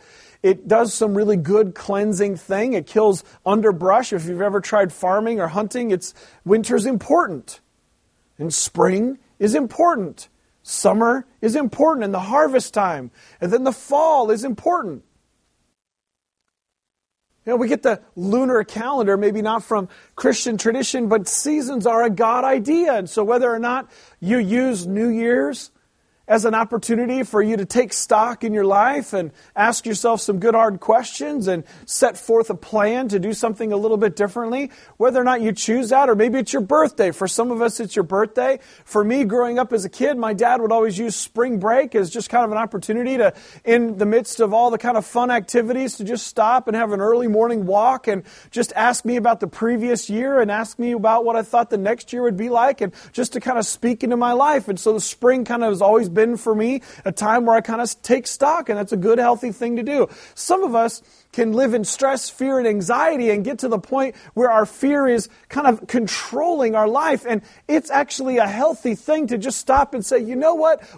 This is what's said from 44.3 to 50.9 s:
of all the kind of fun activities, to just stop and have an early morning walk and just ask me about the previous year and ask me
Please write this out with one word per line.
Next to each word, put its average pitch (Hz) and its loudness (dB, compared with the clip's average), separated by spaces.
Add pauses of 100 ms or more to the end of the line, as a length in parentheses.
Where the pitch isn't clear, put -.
of 214 2
all 240 4
the 226 -4
kind 240 -2
of 208 -2
fun 247 -2
activities, 240 -2
to 208 -10
just 220 -8
stop 233 2
and 214 -2
have 226 -2
an 196 -2
early 233 2
morning 220 0
walk 220 2
and 196 -2 (300)
just 233 -4
ask 233 0
me 240 0
about 233 2
the 190 -4
previous 233 -2
year 254 0
and 208 0
ask 214 -6
me 240 -2